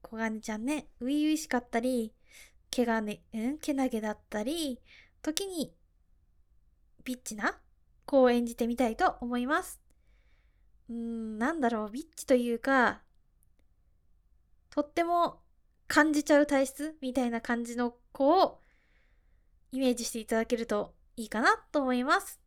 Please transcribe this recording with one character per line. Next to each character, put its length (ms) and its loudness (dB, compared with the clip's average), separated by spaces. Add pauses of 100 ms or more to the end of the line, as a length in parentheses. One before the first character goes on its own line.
小 140 -16
金 240 -2
ち 120 -8
ゃ 60 -4
ん 80 -8
ね、 220 -4 (120)
初 120 -4
々 260 2
し 100 -8
か 120 0
っ 100 -8
た 120 0
り、 340 -2 (560)
毛 140 0
が 160 0
ね、 200 -8 (120)
う 40 -8
ん？ 220 -4
け 140 -4
な 160 0
げ 120 -2
だ 100 -4
っ 80 -10 (100)
た 140 -6
り、 380 -4 (400)
時 240 -4
に 300 -6 (1300)
ビ 120 -6
ッ 60 -20
チ 140 -10
な 240 -4 (460)
子 180 6
を 80 6
演 140 2
じ 100 -6
て 100 0
み 100 -2
た 120 2
い 80 -2
と 240 2
思 180 -4
い 80 -2
ま 160 0
す。 180 -14 (1120)
う 40 -10
ー 20 -10
ん、 420 -6
な 160 0
ん 60 -6
だ 100 2
ろ 160 -2
う、 60 -10
ビ 120 -8
ッ 120 -14
チ 100 -12
と 80 4
い 200 2
う 60 -4
か、 440 2 (1700)
と 100 0
っ 80 -4
て 140 -2
も 400 0 (440)
感 240 4
じ 120 0
ち 80 0
ゃ 80 8
う 80 4
体 180 2
質 360 -10
み 120 -6
た 100 0
い 60 0
な 100 -4
感 240 -2
じ 120 -8
の 200 -2 (180)
子 280 6
を 220 0 (1080)
イ 80 -6
メ 120 4
ー 40 2
ジ 100 -6
し 60 -6
て 80 -6
い 60 -8
た 120 0
だ 100 2
け 100 2
る 80 -4
と 300 -2 (220)
い 80 -8
い 40 -20
か 120 -2
な 160 4 (140)
と 100 0
思 120 0
い 100 0
ま 180 2
す。 260 -16